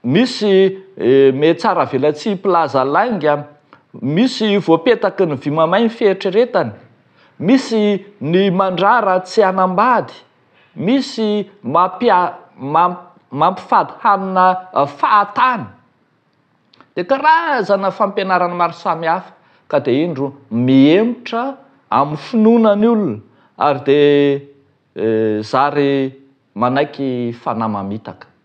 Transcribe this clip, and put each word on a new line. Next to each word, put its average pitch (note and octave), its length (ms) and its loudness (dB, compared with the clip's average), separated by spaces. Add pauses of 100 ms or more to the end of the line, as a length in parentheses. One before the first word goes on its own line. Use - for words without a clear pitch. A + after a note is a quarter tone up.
Misy, F#3+ 720 2 (180)
eh, C3+ 360 4
metsara E3 520 0
vela C#3 280 -2
tsy G3+ 220 -6
hiplaza E3 500 0
lainga, D3+ 600 0 (560)
misy G3+ 560 0
voapetaky F#3+ 680 0
ny D3 100 -4
vy C#3+ 140 -6
mamay E3 340 2
ny A3+ 40 0
fieritrretany, G3 840 -2 (680)
misy G#3 640 0 (160)
ny F3+ 300 0
mandrara F#3+ 720 0
tsy - 220 -2
hanambady, F#3 720 0 (640)
misy G#3 720 -2 (160)
mampia-, F3+ 680 0 (260)
mam-, E3 400 0 (320)
mampifady F3+ 600 -2 (100)
hanina, F#3 720 0
eh, C#3 100 2
fahatany. G#3+ 760 0 (1300)
Dia F3+ 100 -6
karazana C4+ 840 0
fampianarana F#3+ 640 -2
maro E3+ 180 -2
samihafa, E3 600 -4 (360)
ka D3 120 0
dia B2+ 240 0
indro C#3 300 -6 (160)
miemotra F#3 1040 2 (340)
amin'ny D3 260 0
finoana A3 600 2
ny G#3+ 100 2
olona, G3+ 320 0 (380)
ary C3+ 300 -2
dia, C#3+ 540 4 (560)
eh, A2 460 -2
zary C#3 680 0 (420)
manaiky B2 800 -2
fanahy A2+ 400 -6
mamitaka. G2+ 540 -10 (180)